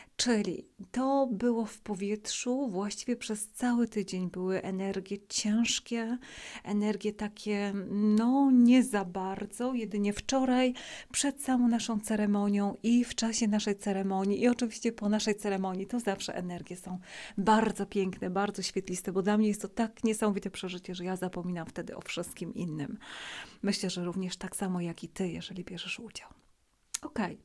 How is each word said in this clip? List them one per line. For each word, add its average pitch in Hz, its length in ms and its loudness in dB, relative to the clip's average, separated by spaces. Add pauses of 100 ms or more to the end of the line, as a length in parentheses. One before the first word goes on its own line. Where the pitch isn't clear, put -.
(160)
Czyli 208 520 0 (220)
to 269 420 2
było 226 340 2
w - 140 -16
powietrzu, 214 880 -2
właściwie 202 480 -2
przez 214 320 -6
cały 240 400 2
tydzień 185 420 -4
były 185 320 -2
energie 190 540 -4 (120)
ciężkie, 226 880 0 (460)
energie 208 480 0
takie, 208 600 -4 (180)
no, 226 600 6
nie 247 340 10
za 208 200 0
bardzo. 196 720 -4
Jedynie 208 380 0
wczoraj, 254 600 2 (380)
przed 285 300 0
samą 247 260 4
naszą 226 320 2
ceremonią 202 840 2
i 240 220 6
w - 100 -6
czasie 226 340 0
naszej 214 280 2
ceremonii 196 640 0
i 247 60 6
oczywiście 233 440 0
po 214 160 -4
naszej 208 280 2
ceremonii, 190 500 -2
to 240 140 -2
zawsze 196 340 -4
energie 180 420 -8
są 185 220 -10 (400)
bardzo 214 480 6
piękne, 185 440 -2
bardzo 196 320 -2
świetliste, 180 500 -4
bo 190 100 0
dla 208 160 4
mnie 214 100 6
jest 208 140 0
to 196 60 -8
tak - 360 -4
niesamowite 214 460 2
przeżycie, 180 440 -8
że 180 100 -8
ja 185 120 -2
zapominam 180 500 -4
wtedy - 300 -10
o - 40 -12
wszystkim - 540 -8
innym. 156 440 -6 (640)
Myślę, 196 280 -2
że 180 140 -6
również 185 320 -4
tak - 200 -10
samo 185 240 -2
jak 170 240 -6
i 170 40 -14
ty, 185 200 -4
jeżeli 175 360 -8
bierzesz - 360 -10
udział. - 280 -16 (760)
Okej, - 420 -4